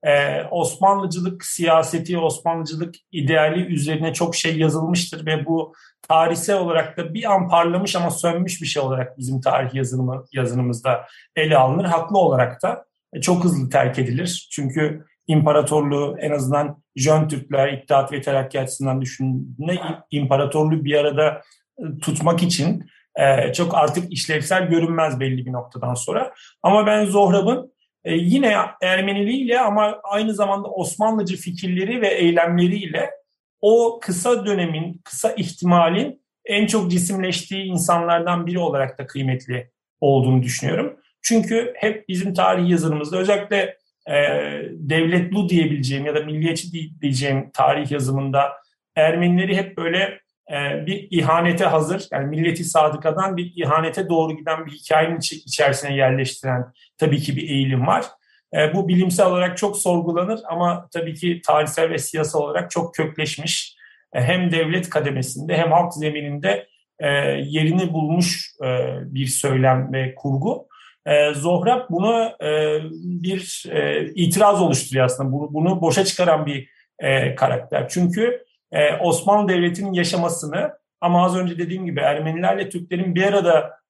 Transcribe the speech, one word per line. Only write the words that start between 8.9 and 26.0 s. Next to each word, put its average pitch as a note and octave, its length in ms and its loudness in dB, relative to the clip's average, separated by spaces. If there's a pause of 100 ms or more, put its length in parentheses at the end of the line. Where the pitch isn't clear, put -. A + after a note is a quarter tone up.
bizim C3 240 -4
tarih C3 320 0
yazılımı, B2+ 600 -4
yazınımızda B2 720 -2 (300)
ele D#3 220 4
alınır. C3+ 280 4
Haklı E3+ 320 0
olarak C3+ 460 2
da, - 220 -4 (280)
e, - 80 -8
çok F3 220 2
hızlı C#3 260 0
terk C3 300 2
edilir. C3 520 -4
Çünkü D3+ 540 -2 (220)
imparatorluğu D3 920 2
en D3+ 120 -2
azından C#3+ 520 -2 (120)
Jön D3+ 320 4
Türkler, C#3 460 0
İttihat C3+ 380 0
ve C#3 100 -6
Terakki C3+ 380 -2
açısından C3 420 -2
düşündüğünde C3 720 -4
i-, E3 440 -6
imparatorluğu C#3+ 680 0
bir D3 100 0
arada, D3 460 0 (380)
e, B3 40 -12 (180)
tutmak E3+ 420 0
için, E3+ 420 0 (300)
e, C3+ 380 2
çok E3+ 220 -2
artık D#3+ 380 0
işlevsel D#3+ 540 -2
görünmez D#3+ 520 0
belli C3 260 -2
bir B2+ 80 -8
noktadan B2 400 -6
sonra. - 400 -4 (300)